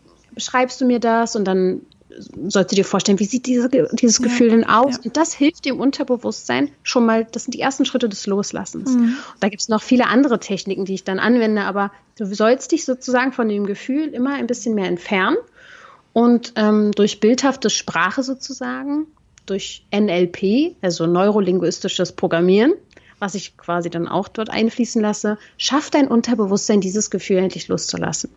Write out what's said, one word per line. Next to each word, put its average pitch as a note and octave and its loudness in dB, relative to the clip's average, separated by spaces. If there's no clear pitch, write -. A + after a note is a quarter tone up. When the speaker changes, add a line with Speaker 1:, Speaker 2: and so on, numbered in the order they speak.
Speaker 1:
beschreibst - -2
du - 2
mir B3 2
das A3+ 0
und G#3 -2
dann F#3 0
sollst G3 2
du F#3+ 0
dir G3 4
vorstellen, G3 2
wie G#3 2
sieht B3 -4
diese B3 0
Ge-, B3+ 2
dieses A#3 2
Speaker 2:
Ja. B3+ -2
Speaker 1:
Gefühl A#3+ 4
denn A3+ 6
aus? B3 2
Speaker 2:
Ja. - -14
Speaker 1:
Und - -6
das E4 0
hilft - 0
dem B3+ -4
Unterbewusstsein B3+ -2
schon A#3 2
mal, A3+ 2
das - -8
sind A#3+ -8
die A3 -8
ersten C4+ 0
Schritte A#3+ -2
des - -10
Loslassens. G3 -4
Speaker 2:
Mhm. A#3+ 4
Speaker 1:
Und A#3+ 2
da G#3 2
gibt's G3+ -6
noch G#3+ 0
viele B3 2
andere A#3+ 4
Techniken, F#3+ -6
die F#3+ -4
ich - -10
dann F#3+ -4
anwende, A3 2
aber G3 -2
du G#3+ -6
sollst G#3+ 2
dich D#4 0
sozusagen B3+ 0
von A#3 -2
dem G#3 -2
Gefühl C4+ -4
immer C4+ -4
ein B3 -4
bisschen A#3+ -4
mehr F#3+ -2
entfernen G3 0
und, A#3+ 4
ähm, G#3+ 2
durch G3+ 0
bildhafte B3 2
Sprache F#3 -2
sozusagen, C4 -6
durch - -8
N G#3 2
L F3 2
P, A#3 0
also E3+ -2
neurolinguistisches F#3 0
Programmieren, F#3+ 4
was G3 -6
ich - -12
quasi E3+ -4
dann E3+ -4
auch F#3+ -4
dort A3 -8
einfließen A3+ 0
lasse, G#3+ -2
schafft - -2
dein C#4+ 4
Unterbewusstsein, G#3+ 2
dieses F#3+ -2
Gefühl F#3+ -2
endlich F#3 -2
loszulassen. - -4